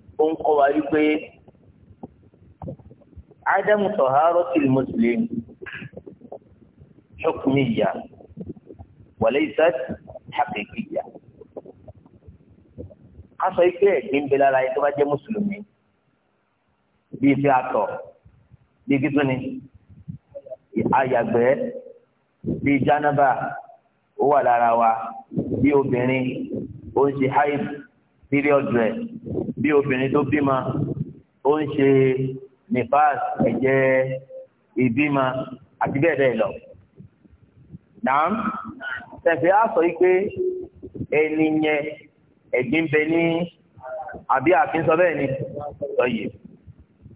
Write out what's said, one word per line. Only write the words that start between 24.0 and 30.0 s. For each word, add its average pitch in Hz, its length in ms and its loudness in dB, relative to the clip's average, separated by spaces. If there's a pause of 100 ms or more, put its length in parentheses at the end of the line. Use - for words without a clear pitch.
ó 107 80 -2
wà 143 160 4
lára 120 320 4
wa. 117 180 4 (640)
Bí 131 160 2
obìnrin, 131 540 2 (640)
ó 123 100 2
ń 143 120 4
ṣe 135 160 0
haid, 147 320 0 (720)
period 139 360 2
rẹ̀. 110 260 0 (600)
Bí 123 180 -2
obìnrin 135 400 2